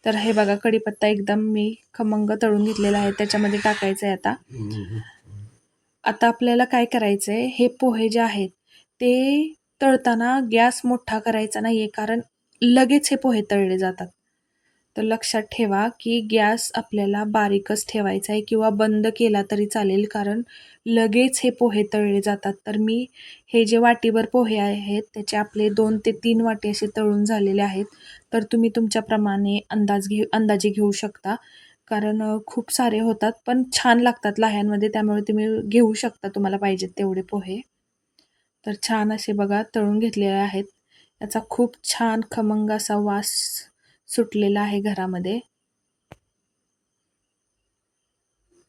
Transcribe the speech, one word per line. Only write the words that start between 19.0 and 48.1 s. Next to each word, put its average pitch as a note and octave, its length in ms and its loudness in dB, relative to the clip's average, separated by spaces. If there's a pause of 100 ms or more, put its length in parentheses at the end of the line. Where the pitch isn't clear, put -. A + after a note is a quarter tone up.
केला G#3+ 340 2
तरी G#3 160 0
चालेल, G#3 440 2
कारण G#3 300 -2 (460)
लगेच A3+ 580 2
हे B3 60 4
पोहे A3+ 320 2 (100)
तळले G#3 280 2
जातात. G3+ 320 -2 (140)
तर G#3+ 100 -4
मी A3 280 0 (480)
हे A#3 120 6
जे A3+ 140 4
वाटीभर A#3 480 4
पोहे A3 320 2
आहेत G3+ 440 -2 (120)
त्याचे G#3+ 220 -6
आपले G#3 320 0
दोन G#3+ 300 2
ते A3 160 0
तीन A3+ 260 2
वाटी A3 300 -2
असे G#3 160 -4 (100)
तळून G#3 280 2
झालेले G3+ 380 2
आहेत. G3 220 -2 (480)
तर A3+ 100 0
तुम्ही A3+ 340 2
तुमच्याप्रमाणे G#3 840 0 (120)
अंदाज G3+ 380 0
घे-, G#3+ 240 0
अंदाजे G#3+ 380 2
घेऊ G#3 220 2
शकता, G3+ 440 -6 (520)
कारण, G#3+ 340 -2
अ, G#3+ 140 -2 (100)
खूप - 260 -6
सारे A3+ 280 0
होतात A3+ 320 0 (140)
पण B3+ 160 2 (100)
छान A#3+ 280 4
लागतात A#3 380 0
लह्यांमध्ये, G#3 500 0
त्यामुळे G#3+ 340 0
तुम्ही G#3+ 240 0 (160)
घेऊ A3 320 4
शकता A3 340 -6
तुम्हाला G3 280 -2
पाहिजेत F#3+ 320 -2 (100)
तेवढे F#3+ 240 -2
पोहे. F#3 380 -8 (1080)
तर G#3 60 -6 (100)
छान G#3+ 300 0
असे G#3+ 200 -6
बघा G3+ 300 0 (120)
तळून G#3 240 0
घेतलेले A3 340 0
आहेत. G3 320 -2 (560)
याचा G#3+ 200 -6 (100)
खूप A#3+ 240 0 (100)
छान A3+ 360 -2 (120)
खमंग G#3+ 380 -2
असा G#3+ 260 -2
वास G#3 340 -2 (800)
सुटलेला G#3 520 0
आहे G#3 200 -2
घरामध्ये. F#3+ 580 -4 (3250)